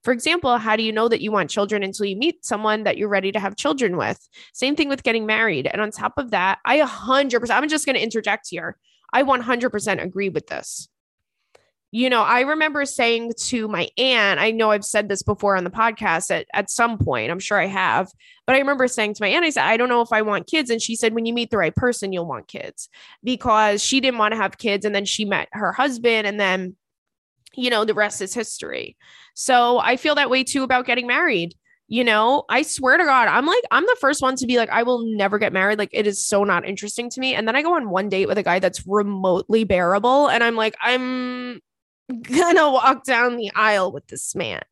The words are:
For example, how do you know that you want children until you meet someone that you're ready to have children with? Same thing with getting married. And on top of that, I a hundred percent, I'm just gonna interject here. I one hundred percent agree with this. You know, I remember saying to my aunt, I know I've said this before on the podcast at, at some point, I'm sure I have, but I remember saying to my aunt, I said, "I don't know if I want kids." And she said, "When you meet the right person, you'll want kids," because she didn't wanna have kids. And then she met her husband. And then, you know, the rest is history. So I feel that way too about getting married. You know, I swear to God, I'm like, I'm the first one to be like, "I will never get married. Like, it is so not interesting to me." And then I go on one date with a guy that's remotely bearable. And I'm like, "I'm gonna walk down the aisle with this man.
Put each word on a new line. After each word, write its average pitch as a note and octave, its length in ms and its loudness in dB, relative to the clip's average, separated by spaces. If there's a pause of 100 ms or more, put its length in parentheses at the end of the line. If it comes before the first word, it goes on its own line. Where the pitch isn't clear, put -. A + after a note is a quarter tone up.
For B3 80 2
example, C4+ 440 0
how A3 200 0
do A3+ 60 -2
you A3 100 -2
know A3 160 2
that A3+ 100 2
you G#3+ 140 -4
want F#3 160 0
children G3+ 340 -2
until G3 220 -4
you G3 100 -4
meet D4+ 300 -2
someone G#3+ 380 -2
that G3 120 0
you're G3+ 140 -4
ready G3 240 0
to G#3 80 -2
have G3 160 -6
children B3+ 400 0
with? A2+ 280 -4 (280)
Same C#4 240 -2
thing D4+ 100 2
with C#4 160 -4
getting A3+ 220 0
married. G#3+ 420 0
And - 140 -4
on G#3+ 100 -4
top - 240 -6
of B3+ 160 -6
that, F#3+ 320 0
I B3 120 4
a C4 340 0
hundred C4 300 2
percent, A3+ 200 2
I'm D4 80 0
just D4+ 200 0
gonna C4 100 0
interject A3 540 -2
here. E3+ 260 -8 (340)
I C4 120 4
one C4 180 2
hundred A#3+ 300 -2
percent G#3 280 -2
agree F#3+ 300 -4
with E3 160 -6
this. - 440 -10 (1000)
You A#3+ 160 0
know, B3 140 4
I A3+ 200 4
remember D4+ 440 0
saying A#3 480 -2 (120)
to A3 220 -4
my F#3+ 300 -4
aunt, A3 420 2
I G#3+ 120 2
know A3+ 180 2
I've G#3 160 0
said G#3 240 -2
this G3 140 -4
before G3+ 340 0
on F#3 60 -2
the F3 80 -4
podcast G#3+ 580 -2
at, E3 240 -2
at G3+ 160 -2
some A#3 300 -2
point, B2 320 0
I'm F3 80 -4
sure G3+ 200 -2
I E3+ 60 2
have, F#3 460 0 (340)
but B3+ 100 4
I C4+ 40 4
remember C#4 280 2
saying G#3+ 280 -2
to - 80 -6
my G3+ 60 2
aunt, D#4 140 2
I D#4+ 60 2
said, G3 160 0
"I G#3 100 4
don't B3 140 0
know A#3+ 120 2
if A#3 120 -2
I G#3+ 80 2
want G#3 240 -2
kids." D4+ 240 -2
And A3+ 100 0
she A3+ 160 -4
said, A3+ 200 0
"When A3+ 100 -2
you A#3 80 -2
meet A#3 160 -4
the A3+ 80 -2
right E3 180 0
person, A#3 380 0
you'll E3+ 140 -4
want B2+ 200 -8
kids," - 420 -14 (340)
because G#3+ 580 2
she - 180 2
didn't B3 200 0
wanna G#3+ 160 2
have G3+ 240 -2
kids. G3+ 260 -2
And G#3+ 80 0
then G3+ 120 0
she G#3+ 200 -2
met G3 280 -2
her G#3 180 -2
husband. A#3 560 0
And G#3 120 -4
then, F#3 360 -2 (800)
you B3 160 -2
know, A3 140 2
the G#3+ 100 0
rest G#3 260 -2
is - 140 -8
history. D2+ 600 -10 (360)
So B3 460 4
I B3 180 2
feel D4+ 160 0
that C#4 160 2
way C4 140 2
too C4+ 180 -2
about B3+ 240 0
getting A#3+ 220 -2
married. A#3+ 480 0 (360)
You A#3+ 120 0
know, A#3 460 2
I B3 120 2
swear C#4 360 2
to F4+ 60 4
God, C4 240 4
I'm A3 200 2
like, A4+ 240 2
I'm C4+ 120 4
the A#4+ 160 2
first C#4+ 220 0
one C4 140 0
to C4 100 -6
be A#3+ 120 2
like, A3+ 120 0
"I A#3 140 2
will A#3+ 200 0 (140)
never G3+ 220 0
get G#3 120 0
married. G3 280 2
Like, G3+ 120 -2
it G#3+ 140 -2
is G3+ 180 -2
so G3+ 200 2
not F#3 240 0
interesting G#3 420 -8
to B3 100 -10
me." C4 140 -2
And A3 140 -2
then A3+ 80 0
I C#4+ 80 2
go E4 100 2
on C4+ 160 0
one F#3+ 200 -2
date G3 180 0
with G3+ 100 0
a G3+ 60 -2
guy - 160 2
that's F#3 260 -2
remotely G3+ 800 0
bearable. G#3 640 4
And A#3 140 2
I'm A#3 120 2
like, A3 280 0
"I'm B3 760 -4 (600)
gonna D#4+ 500 4
walk C4 340 2
down A#3+ 320 0
the A3+ 180 -6
aisle G#3 360 2
with C#3+ 160 -14
this - 280 -12
man. A#2 260 -6 (100)